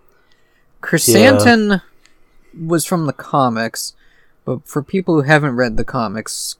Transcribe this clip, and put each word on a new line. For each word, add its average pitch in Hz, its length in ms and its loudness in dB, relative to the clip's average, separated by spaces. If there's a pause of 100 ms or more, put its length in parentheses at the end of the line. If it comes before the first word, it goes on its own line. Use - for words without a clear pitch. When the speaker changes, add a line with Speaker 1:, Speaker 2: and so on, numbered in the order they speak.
(800)
Speaker 1:
Chrysanthemum 220 920 4
Speaker 2:
Yeah. 190 80 2 (880)
Speaker 1:
was 165 180 0
from 165 220 -2
the 131 60 -4
comics, 117 840 -4 (500)
but 131 220 -8
for 147 160 -6
people 185 320 -2
who 147 80 2
haven't 143 340 2
read 120 200 0
the 117 80 2
comics, 110 760 -6